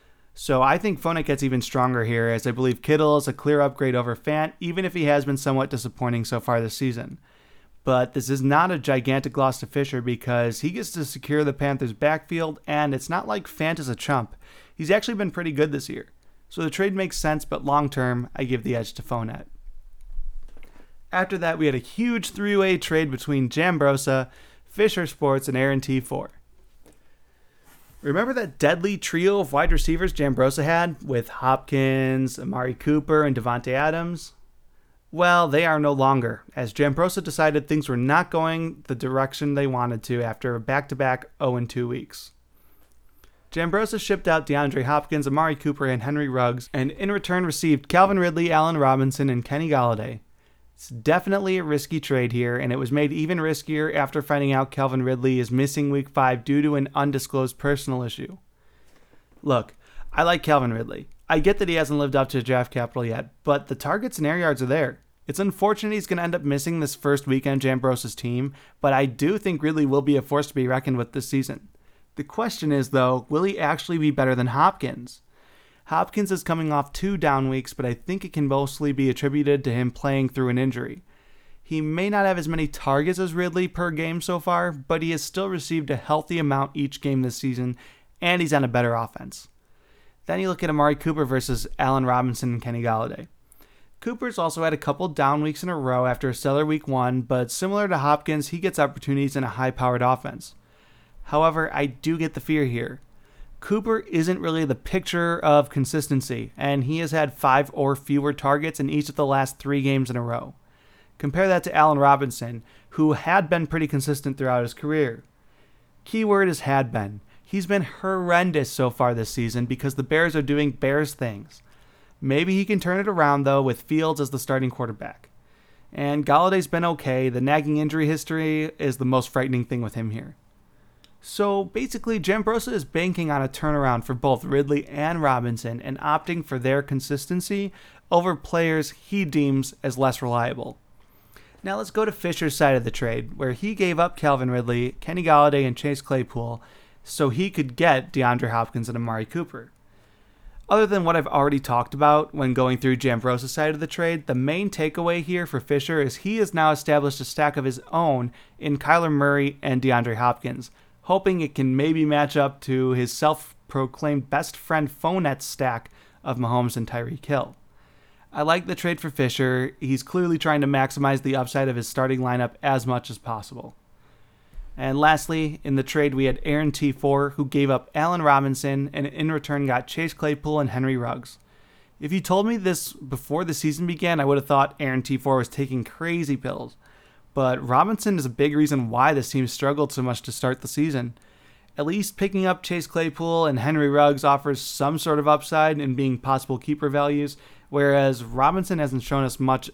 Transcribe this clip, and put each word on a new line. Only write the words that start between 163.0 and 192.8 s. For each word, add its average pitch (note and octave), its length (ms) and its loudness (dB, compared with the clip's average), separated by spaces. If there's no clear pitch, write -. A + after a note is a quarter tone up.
self-proclaimed C#3+ 1200 -2
best D#3 260 -2
friend D#3 340 -2
Fournette's D#3+ 540 -2
stack B2 480 -4
of B2+ 140 -4
Mahomes B2 400 0
and A2+ 100 -4
Tyreek A#2+ 380 -8
Hill. - 320 -2
I D3 100 -4
like E3+ 240 2
the F3+ 80 -4
trade F3 280 -4
for D#3+ 80 -6
Fisher. B2+ 720 0
He's C3 200 0
clearly F3 360 0
trying D3+ 240 2
to C#3 60 2
maximize C#3 540 2
the C3+ 140 -2
upside C3+ 320 0
of B2+ 80 -2
his A#2 140 -6
starting C3 320 0
lineup B2 320 -2
as C3+ 240 0
much B2 220 -4
as A2+ 80 -12
possible. A2+ 580 -12
And C3+ 200 -2
lastly, D#3 640 2
in C#3 120 0
the C3 80 2
trade, C#3+ 320 2
we C3+ 100 2
had B2+ 180 0
Aaron D3+ 280 2
T C#3+ 200 0
four, C#3 400 0
who C#3+ 140 -4
gave C#3 240 2
up B2+ 240 0
Allen E3 300 0
Robinson C#3 680 2
and C#3+ 140 -4
in D3+ 260 -4
return C#3+ 360 -2
got B2 180 0
Chase D#3+ 280 -6
Claypool D3+ 460 -2
and C#3 120 0
Henry C3 260 0
Ruggs. B2 400 -8
If D3 120 -8
you F#3 100 0
told G3 260 2
me A#3 100 0
this F#3 360 -2
before C#3+ 500 -6
the E3 100 -2
season D#3 320 -2
began, E3+ 340 0
I C#3 60 2
would C#3+ 120 4
have C#3 100 -2
thought C#3 320 2
Aaron C3 240 0
T C3+ 140 -2
four C3 200 2
was A#2+ 120 -2
taking C3 340 -4
crazy E3 540 -4
pills. B2+ 380 -10
But B2+ 280 2
Robinson F#3 540 2
is C#3+ 80 -2
a B2+ 40 -2
big C#3+ 260 2
reason D3 340 2
why B2+ 240 4
this C3 160 -2
team C3 180 0
struggled C#3+ 440 -2
so C3 100 -4
much B2 220 -4
to - 80 -10
start B2+ 300 -4
the C3 60 -12
season. C3+ 480 -2
At D3 80 -4
least F#3+ 320 -4
picking G3 280 0
up F#3 160 0
Chase F3 260 -6